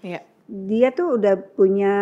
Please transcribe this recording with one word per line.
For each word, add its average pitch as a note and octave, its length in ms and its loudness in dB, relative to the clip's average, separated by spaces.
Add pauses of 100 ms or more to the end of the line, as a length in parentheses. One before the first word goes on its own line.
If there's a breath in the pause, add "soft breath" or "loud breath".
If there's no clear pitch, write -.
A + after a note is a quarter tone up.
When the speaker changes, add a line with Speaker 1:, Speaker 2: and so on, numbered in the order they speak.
Speaker 1:
Iya. F3 200 -12 (240)
Speaker 2:
Dia G#3+ 460 -2
tuh D#4 260 -2
udah G3+ 180 2 (140)
punya, G3 540 2